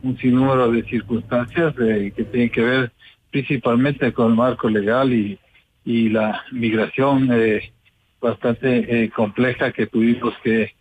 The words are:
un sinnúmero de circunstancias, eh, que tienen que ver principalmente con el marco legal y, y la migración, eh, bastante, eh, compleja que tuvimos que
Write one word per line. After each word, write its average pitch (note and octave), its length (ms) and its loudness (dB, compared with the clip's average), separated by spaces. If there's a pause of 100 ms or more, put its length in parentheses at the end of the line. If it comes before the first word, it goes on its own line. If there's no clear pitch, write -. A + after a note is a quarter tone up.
un B2+ 160 -4
sinnúmero B2+ 520 2
de A#2 120 0
circunstancias, A#2 960 -2
eh, G#2+ 340 0
que A#2 100 -4
tienen A#2+ 260 0
que B2 100 -2
ver B2 320 0 (380)
principalmente C3 800 0
con A#2 200 2
el A2+ 40 4
marco A#2+ 320 0
legal A2 460 2
y, G#2 240 -2 (440)
y A#2 280 0
la G#2+ 320 -2 (100)
migración, B2+ 800 0
eh, A2 400 0 (480)
bastante, A#2 840 0
eh, G#2+ 40 -4
compleja A#2+ 640 -2
que G#2+ 140 -2
tuvimos A#2 560 0
que A2 380 -2